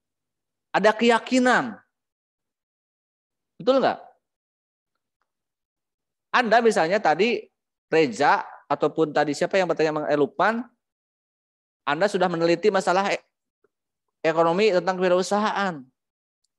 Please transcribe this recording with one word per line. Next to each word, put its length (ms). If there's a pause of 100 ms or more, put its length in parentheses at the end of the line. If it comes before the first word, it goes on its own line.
(720)
ada 240
keyakinan. 880 (1800)
Betul 240
nggak? 160 (2250)
Anda 320
misalnya 400
tadi, 400 (480)
Reza, 560 (240)
ataupun 400
tadi 240
siapa 240
yang 80
bertanya, 320
Mang 160
Lukman, 480 (1200)
Anda 240
sudah 240
meneliti 400
masalah 400
e-, 160 (960)
ekonomi 480
tentang 240
kewirausahaan. 880 (760)